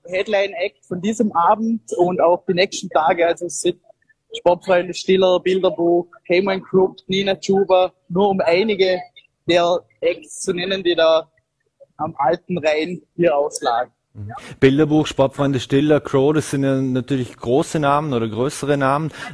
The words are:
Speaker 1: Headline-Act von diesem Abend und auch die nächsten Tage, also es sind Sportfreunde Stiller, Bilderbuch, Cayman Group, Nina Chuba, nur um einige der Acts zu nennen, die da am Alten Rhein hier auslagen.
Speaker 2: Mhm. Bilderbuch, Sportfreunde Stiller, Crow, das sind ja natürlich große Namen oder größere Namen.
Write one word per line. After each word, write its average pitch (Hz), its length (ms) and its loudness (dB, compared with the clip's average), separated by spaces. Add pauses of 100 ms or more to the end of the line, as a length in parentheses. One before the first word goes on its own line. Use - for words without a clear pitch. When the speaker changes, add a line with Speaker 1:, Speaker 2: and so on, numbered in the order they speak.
Speaker 1:
Headline-Act 196 800 -4
von 180 160 -8
diesem 214 300 -2
Abend 214 680 0
und 180 240 2
auch 170 260 2
die 190 60 0
nächsten 190 360 -2
Tage, 165 360 2
also 170 220 -2
es - 140 -8
sind 175 160 -2 (600)
Sportfreunde 180 560 0
Stiller, 185 460 2
Bilderbuch, 175 680 0 (200)
Cayman 190 340 0
Group, 185 360 0 (100)
Nina 190 300 -2
Chuba, 185 560 2 (160)
nur 190 180 0
um 190 140 0
einige 185 580 0 (480)
der 175 320 2 (220)
Acts - 400 -6
zu 190 100 -4
nennen, 190 320 -4
die 170 100 2
da 160 360 2 (680)
am 160 220 -8
Alten 170 400 -2
Rhein 156 440 -2 (140)
hier 165 220 2
auslagen. 127 560 -2 (200)
Speaker 2:
Mhm. 104 200 -14 (260)
Bilderbuch, 147 480 4
Sportfreunde 139 540 0
Stiller, 143 400 2
Crow, 143 320 2
das 151 180 -2
sind 139 140 -2
ja 135 100 0
natürlich 127 640 -2
große 151 420 0
Namen 147 320 0
oder 117 160 -2
größere 135 480 -2
Namen. 143 380 0 (200)